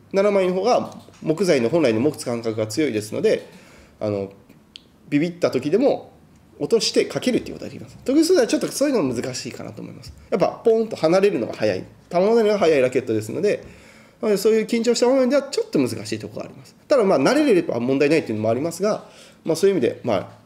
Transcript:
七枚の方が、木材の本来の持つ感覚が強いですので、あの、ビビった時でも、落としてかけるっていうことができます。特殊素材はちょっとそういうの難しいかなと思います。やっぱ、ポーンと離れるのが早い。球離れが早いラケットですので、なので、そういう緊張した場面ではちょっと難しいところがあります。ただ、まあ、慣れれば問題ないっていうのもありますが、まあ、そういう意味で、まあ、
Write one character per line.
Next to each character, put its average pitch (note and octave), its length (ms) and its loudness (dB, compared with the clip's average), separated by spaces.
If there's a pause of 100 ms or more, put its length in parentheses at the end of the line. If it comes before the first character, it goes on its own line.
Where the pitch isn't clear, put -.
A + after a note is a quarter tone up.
(140)
七 G3 180 2
枚 F#3+ 160 2
の F3+ 60 0
方 F#3 100 -2
が、 G3+ 320 0 (260)
木 D#3+ 220 0
材 D3+ 160 4
の A#2 100 2
本 E3 120 2
来 A#2+ 120 4
の A2 60 2
持 D3 120 2
つ - 120 -12
感 A#2+ 180 -4
覚 A2 160 -4
が A2 100 -2
強 D3+ 200 -2
い A#2+ 60 -4
で G#2+ 80 -2
す A2 120 -10
の B2 80 -4
で、 G3 280 0 (500)
あ G#2+ 100 -4
の、 G2 220 -4 (800)
ビ C#3+ 100 0
ビ F3 100 0
っ - 40 -8
た C3+ 180 -2
時 C3+ 180 -2
で F#3 80 0
も、 - 360 0 (460)
落 C#3+ 100 -6
と A3+ 100 2
し - 120 -2
て - 140 2
か - 140 -6
け B3+ 120 0
る G3+ 60 0
っ - 40 0
て - 80 -14
い - 20 -12
う - 20 -12
こ - 60 -14
と - 60 -12
が - 60 -12
で - 60 -16
き - 40 -14
ま - 80 -18
す。 - 140 -20
特 C#4 140 0
殊 D#4+ 60 4
素 E4+ 100 4
材 D#4 100 4
は G#3+ 40 0
ち - 80 0
ょ - 20 0
っ - 40 -2
と E3+ 60 -4
そ C4 180 -2
う D4+ 40 0
い - 20 0
う G#3+ 120 0
の B2+ 100 -2
難 B2+ 220 -6
し - 140 -10
い - 20 -10
か - 120 -14
な A2+ 80 -12
と A2+ 100 -14
思 A2+ 100 -14
い - 20 -18
ま - 100 -20
す。 - 100 -18 (160)
や A3 80 0
っ - 20 0
ぱ、 - 240 0
ポ A3+ 80 4
ー A3 140 2
ン - 20 -14
と - 80 -8
離 E3+ 240 2
れ G3+ 100 4
る D#3+ 100 -2
の A2 80 -4
が - 60 -8
早 G#2+ 220 0
い。 - 80 -8 (260)
球 F3 80 -2
離 A3 260 4
れ G#3 60 4
が G#3 80 2
早 D#3+ 180 4
い C3+ 60 4
ラ B2+ 80 2
ケ B2+ 100 0
ッ - 60 -6
ト A2+ 80 -2
で A2 80 0
す A2+ 100 -10
の C3+ 100 -6
で、 G3 220 -2 (580)
な A3+ 80 -2
の G3+ 60 4
で、 - 20 -2
そ G#3+ 120 2
う A3 40 4
い A3 100 2
う - 20 -4
緊 A3+ 180 -2
張 A#3 120 2
し - 40 -4
た A#3+ 80 4
場 C4 80 4
面 B3+ 140 2
で C#4+ 60 2
は C4+ 80 2
ち - 180 -6
ょ A4+ 40 -4
っ - 40 -20
と - 80 -2
難 B2+ 120 2 (160)
し A2 100 -6
い G#2 40 -8
と A2 80 -12
こ - 100 -14
ろ - 40 -10
が - 40 -10
あ - 60 -16
り - 60 -20
ま - 80 -20
す。 - 100 -20 (120)
た D4 100 4
だ、 A3+ 60 4
ま F#3+ 120 4
あ、 C#3 40 2
慣 F#3 160 4
れ D4 180 2
れ F3 80 4
ば - 180 -4
問 C3 200 0
題 D3 100 4
な D#3+ 60 4
い D#3 40 2
っ - 40 -4
て - 60 -10
い - 40 -4
う G#2+ 40 -4
の G#2+ 60 -4
も A2 60 0
あ A#2 40 2
り B2+ 80 -2
ま E3 100 -4
す F3 100 -10
が、 G#3 240 -2 (380)
ま E3 100 -2
あ、 - 20 2
そ G3 120 2
う - 20 6
い G3 40 2
う - 20 0
意 D#3+ 40 0
味 A#2+ 80 2
で、 - 160 -4
ま B2 100 0
あ、 F2 140 -2 (180)